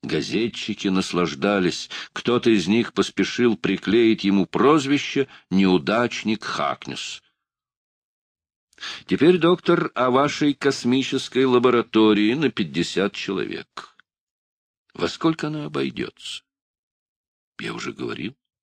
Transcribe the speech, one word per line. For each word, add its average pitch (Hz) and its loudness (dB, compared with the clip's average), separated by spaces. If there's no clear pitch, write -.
Газетчики 98 -4
наслаждались, 90 0
кто-то 120 0
из 98 4
них 110 0
поспешил 101 0
приклеить 107 2
ему 98 4
прозвище 135 0
«Неудачник 98 2
Хакнес». - -8
«Теперь, 175 4
доктор, 170 2
о 127 0
вашей 143 2
космической 131 0
лаборатории 113 4
на 143 0
пятьдесят 87 -2
человек. - -10
Во 87 -4
сколько 160 -2
она 151 -8
обойдется?» 135 -8
«Я 57 -8
уже - -10
говорил, 69 -10